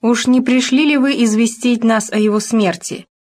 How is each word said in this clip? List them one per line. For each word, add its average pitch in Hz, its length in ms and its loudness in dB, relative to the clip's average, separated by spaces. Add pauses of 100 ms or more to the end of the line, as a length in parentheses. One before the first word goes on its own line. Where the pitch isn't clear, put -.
"Уж 233 260 0
не 254 140 4
пришли 254 440 0
ли 294 120 2
вы 262 260 0
известить 226 600 0
нас 226 280 0
о 214 80 -2
его 214 200 0
смерти?" 185 680 -4 (140)